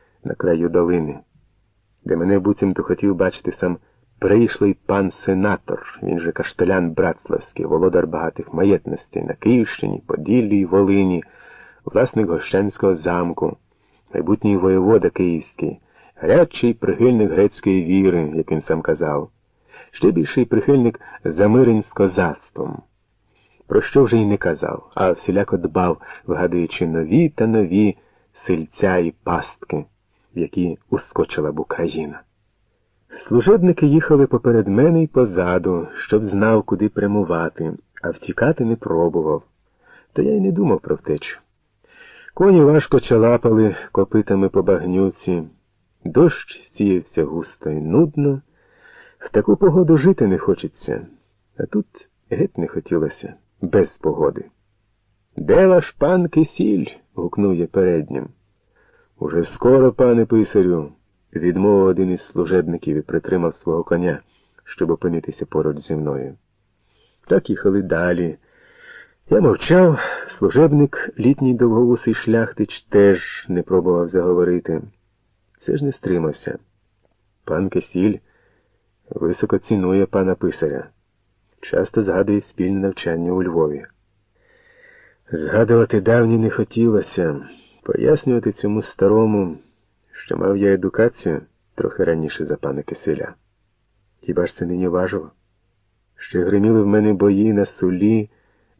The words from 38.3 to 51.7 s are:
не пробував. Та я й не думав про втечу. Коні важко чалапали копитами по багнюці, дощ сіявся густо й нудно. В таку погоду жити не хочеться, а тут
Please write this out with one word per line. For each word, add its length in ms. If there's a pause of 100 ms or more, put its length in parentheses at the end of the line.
не 100
пробував. 680 (720)
Та 80
я 100
й 80
не 120
думав 280
про 160
втечу. 440 (920)
Коні 280
важко 380
чалапали 760 (160)
копитами 580
по 140
багнюці, 800 (640)
дощ 640
сіявся 540
густо 460
й 120
нудно. 600 (800)
В 100
таку 260
погоду 420
жити 300
не 100
хочеться, 720 (500)
а 80
тут 200 (440)